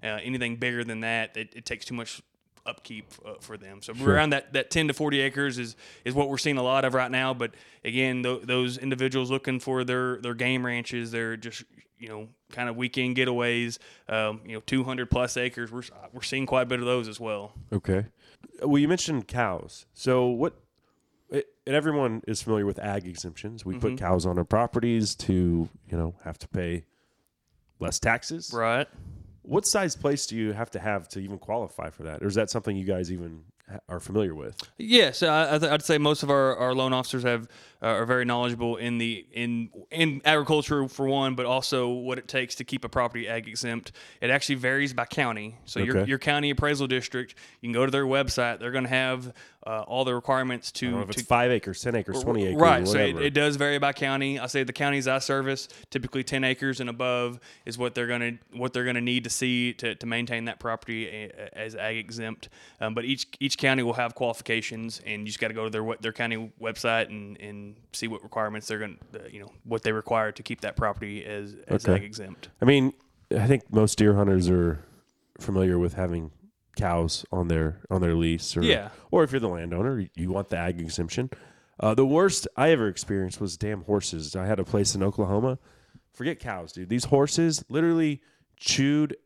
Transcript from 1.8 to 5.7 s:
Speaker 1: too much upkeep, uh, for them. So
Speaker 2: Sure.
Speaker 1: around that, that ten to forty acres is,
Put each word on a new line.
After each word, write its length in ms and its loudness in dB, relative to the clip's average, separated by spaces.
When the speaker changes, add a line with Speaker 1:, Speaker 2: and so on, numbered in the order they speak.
Speaker 1:
too 100 -10
much 260 -10
upkeep, 420 -14
uh, 160 -14
for 160 -16
them. 240 -18
So 140 -14
Speaker 2:
Sure. 200 4
Speaker 1:
around 160 4
that, 240 -2
that 180 -2
ten 160 2
to 60 0
forty 260 0
acres 400 0
is, 160 -8